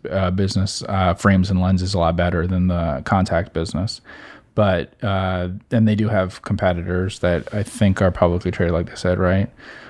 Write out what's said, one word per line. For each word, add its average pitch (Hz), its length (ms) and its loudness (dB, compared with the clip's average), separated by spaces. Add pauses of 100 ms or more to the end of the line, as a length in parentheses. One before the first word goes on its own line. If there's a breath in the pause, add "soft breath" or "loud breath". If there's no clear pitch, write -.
uh, 92 220 0
business, 95 580 -2
uh, 92 240 2
frames 95 360 2
and 92 120 2
lenses 92 320 0
a 92 60 0
lot 82 160 2
better 87 300 0
than 90 220 0
the 82 380 -2
contact 92 480 0
business. 82 480 -4 (540 loud breath)
But, 92 480 0
uh, 92 460 -2 (220)
and 110 160 4
they 107 80 2
do 104 140 0
have 95 320 -2
competitors 92 800 -2
that 87 340 0
I 104 100 -2
think 98 380 0
are 92 100 4
publicly 87 400 0
traded, 85 220 -2
like 85 160 -2
they - 60 -18
said, 90 220 -2
right? 92 320 2 (400 loud breath)